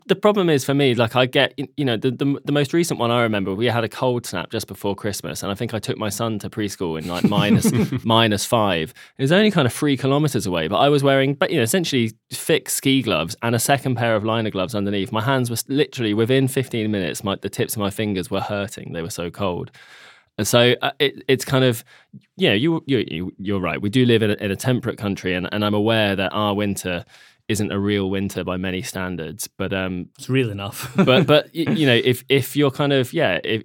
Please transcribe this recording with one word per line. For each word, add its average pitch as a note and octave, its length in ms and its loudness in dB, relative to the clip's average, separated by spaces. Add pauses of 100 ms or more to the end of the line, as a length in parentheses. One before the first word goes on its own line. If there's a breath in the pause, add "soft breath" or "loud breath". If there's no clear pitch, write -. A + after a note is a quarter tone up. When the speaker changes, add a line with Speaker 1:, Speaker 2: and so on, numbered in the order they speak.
Speaker 1:
the F#3+ 100 2
problem G#3 320 2
is D3 160 4
for C#3 120 0
me, C#3 180 4
like, A2+ 220 2
I B2+ 100 6
get, C3 320 2
y-, C#3 180 -8
you D3 80 -4
know, A#2+ 140 0
the, C3 140 0
the, C#3 340 -2
the C#3+ 60 -4
most C#3+ 200 0
recent E3+ 280 0
one A#2 100 0
I A#2+ 140 4
remember, G2 320 0
we A2+ 100 0
had A#2 180 2
a G#2+ 60 -4
cold B2 380 -2
snap E2+ 240 -6
just A2 160 -6
before G2 280 -6
Christmas, - 460 -6
and F#2+ 100 -4
I G2 40 -4
think A#2 180 -6
I G#2+ 60 -4
took - 180 -6
my G#2+ 120 -4
son A2 280 -4
to G2+ 140 -10
preschool F#2 500 -4
in, F2 60 -10
like, F2 160 -2
minus, G#2 480 2
<laughs> - 340 -2
minus A2+ 400 4
five. G2 480 2 (240 loud breath)
It C3 60 -2
was C3+ 80 0
only G#3+ 180 4
kind F3 160 2
of - 80 0
three C#3+ 240 0
kilometers C#3 480 0
away, E2+ 220 0
but F2+ 100 0
I C3+ 120 4
was D3 120 4
wearing, C3+ 320 2
but, - 160 -2
you E3 80 -2
know, A#2+ 60 2
essentially A#2+ 480 0 (200)
thick - 380 -2
ski C3+ 320 2
gloves E2+ 400 -2
and A#2 140 0
a A#2 40 0
second C3+ 360 0
pair A#2 200 0
of G#2 80 0
liner A2 280 -2
gloves F#2+ 240 -4
underneath. G2+ 360 -2
My A2 100 -2
hands B2+ 280 0
were A#2 60 -4
s-, - 120 -6
literally C3 460 0
within B2+ 340 2
fifteen A#2+ 440 -2
minutes, F2+ 320 -4
my, G2 140 -2
the G2+ 120 -8
tips - 260 -4
of A2+ 40 -6
my G2+ 100 -2
fingers G2+ 400 -4
were F#2+ 120 -2
hurting. - 520 -8
They E2+ 80 -8
were E2 80 -8
so E2+ 220 -8
cold. F2+ 400 -6 (680 loud breath)
And G#2 100 -2
so, A#2+ 340 4
uh, C3+ 160 -2
it, - 300 -2
it's C3 160 2
kind C3 220 2
of, A#2 180 0 (540 loud breath)
you F#3 120 2
know, G2+ 60 4
you, D#3+ 320 0
you, B2+ 240 0
you, E2+ 260 -6
you're G2 220 -4
right. D#2+ 220 -4
We G#2 80 -6
do B2+ 160 4
live A#2 180 6
in G#2 80 2
a, - 40 -2
in G#2 140 -4
a G2 60 -2
temperate A#2+ 420 -2
country, F#2+ 380 -4
and, F2+ 160 -4
and G#2 140 -2
I'm G#2 80 0
aware G#2 420 2
that F#2 160 -2
our G#2 220 0
winter F#2+ 500 -4 (480 soft breath)
isn't G#2 200 -2
a G2 80 -2
real G2+ 300 0
winter F#2+ 340 -4
by F2+ 140 -4
many F#2 240 -4
standards, F#2 640 -8
but, F#2+ 260 -8
um, F#2 440 -4
Speaker 2:
It's - 120 -12
real B2+ 200 2
enough. G2+ 440 -10
<laughs> E3 160 4
Speaker 1:
but, C3 180 6
but D3 260 4
y-, D3+ 180 -2
you D#3 140 2
know, A#2+ 180 6
if, B2+ 260 0
if C3+ 260 0
you're C#3+ 160 4
kind C#3+ 220 0
of, C3 200 0
yeah, A2+ 300 2
if, A2 220 -2